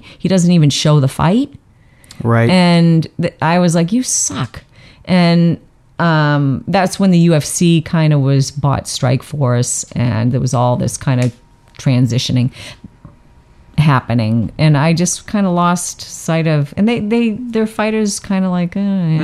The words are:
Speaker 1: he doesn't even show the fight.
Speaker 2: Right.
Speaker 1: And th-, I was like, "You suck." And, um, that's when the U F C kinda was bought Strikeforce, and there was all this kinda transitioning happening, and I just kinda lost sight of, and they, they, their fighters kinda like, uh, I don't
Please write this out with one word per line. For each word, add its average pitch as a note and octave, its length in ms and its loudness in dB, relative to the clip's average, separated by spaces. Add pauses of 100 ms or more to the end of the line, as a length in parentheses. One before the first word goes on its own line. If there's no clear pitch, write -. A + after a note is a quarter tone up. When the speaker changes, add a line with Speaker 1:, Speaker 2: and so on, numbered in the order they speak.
(180)
Speaker 1:
he F3 100 -4
doesn't F3+ 240 2
even D3+ 180 4
show D3+ 300 2
the C#3 80 2
fight. G3+ 440 0 (680)
Speaker 2:
Right. A#2 260 2
Speaker 1:
And E3+ 600 4 (120)
th-, - 220 -4
I E3 160 2
was F3 160 2
like, E3+ 160 0
"You B3 140 -2
suck." - 580 -6 (440)
And, E3+ 520 2 (400)
um, D3 720 0
that's F#3 320 0
when G3 100 2
the F3 100 4
U E3+ 140 4
F D3 100 0
C E3+ 360 0
kinda D#3 400 0
was C#3 320 0
bought C#3 320 -4
Strikeforce, B2+ 1000 -2 (120)
and A#2+ 340 -2
there B2+ 100 -2
was B2 140 -2
all B2 220 0
this A#2+ 200 -4
kinda B2 360 -2 (460)
transitioning B2 760 0 (1300)
happening, A#2+ 800 0
and D3+ 180 4
I D#3 160 2
just F3 340 -4
kinda G3+ 240 -2
lost F3 520 -2
sight E3 440 -4
of, D3 300 0
and G3+ 100 0
they, A#3 140 0
they, A3+ 300 0
their A3+ 360 -4
fighters A3 540 -2
kinda F#3+ 300 -2
like, F3 260 -2
uh, G3 40 -4
I - 40 -2
don't F3 400 0